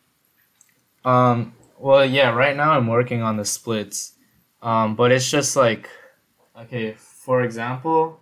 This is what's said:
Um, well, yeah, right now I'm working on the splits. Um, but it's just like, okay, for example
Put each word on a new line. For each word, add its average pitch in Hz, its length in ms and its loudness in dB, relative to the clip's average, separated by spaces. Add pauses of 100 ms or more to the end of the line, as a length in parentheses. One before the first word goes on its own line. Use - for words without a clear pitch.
(1040)
Um, 123 480 2 (240)
well, 135 280 4
yeah, 131 260 2
right 135 240 0
now 147 180 0
I'm 127 140 2
working 120 340 -2
on 110 160 -2
the 104 80 -8
splits. - 680 -8 (480)
Um, 113 340 0
but 120 160 4
it's 127 180 2
just 147 260 -2
like, 117 340 0 (680)
okay, 117 400 -10
for - 460 -4
example 131 800 -2